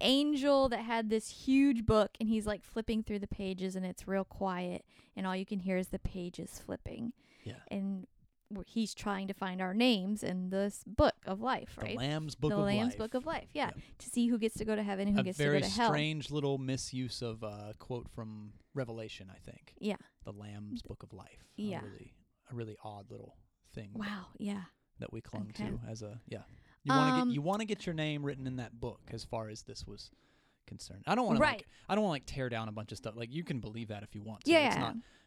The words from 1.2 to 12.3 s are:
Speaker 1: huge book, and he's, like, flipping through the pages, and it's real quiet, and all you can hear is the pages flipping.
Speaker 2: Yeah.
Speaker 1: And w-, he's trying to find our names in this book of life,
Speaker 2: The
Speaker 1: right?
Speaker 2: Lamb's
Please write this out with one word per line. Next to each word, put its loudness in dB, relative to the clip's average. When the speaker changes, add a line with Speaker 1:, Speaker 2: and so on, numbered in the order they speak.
Speaker 1:
huge 6
book, 6
and 0
he's, 2
like, -2
flipping -2
through -2
the -6
pages, -4
and -2
it's -8
real 2
quiet, -4
and -4
all 0
you -4
can -2
hear 2
is 0
the -4
pages -6
flipping. -6
Speaker 2:
Yeah. -8
Speaker 1:
And -4
w-, -8
he's -2
trying -4
to -4
find -4
our 0
names 4
in -2
this 0
book 6
of -2
life, -2
Speaker 2:
The -6
Speaker 1:
right? -4
Speaker 2:
Lamb's -2